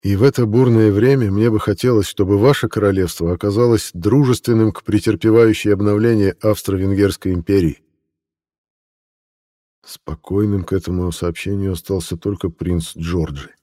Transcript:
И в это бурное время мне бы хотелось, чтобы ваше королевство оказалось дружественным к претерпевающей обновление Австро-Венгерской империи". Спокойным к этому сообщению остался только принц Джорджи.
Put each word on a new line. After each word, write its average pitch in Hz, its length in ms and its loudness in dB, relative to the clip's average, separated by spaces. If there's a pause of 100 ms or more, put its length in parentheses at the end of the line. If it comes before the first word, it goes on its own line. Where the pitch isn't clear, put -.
И 98 120 -2
в 98 80 0
это 131 240 2
бурное 110 460 4
время 117 400 2
мне 107 180 2
бы 107 80 0
хотелось, 107 480 0
чтобы 101 320 0
ваше 120 300 2
королевство 95 640 -2
оказалось 104 640 0
дружественным 113 760 2
к - 140 -14
претерпевающей 110 880 2
обновление 104 680 0
Австро-Венгерской 98 920 -2
империи". 87 500 0 (2000)
Спокойным 98 800 -4
к - 80 -6
этому 90 400 -4
сообщению 98 600 -6
остался 90 440 -6
только 98 340 -6
принц 85 460 -6
Джорджи. 82 680 -6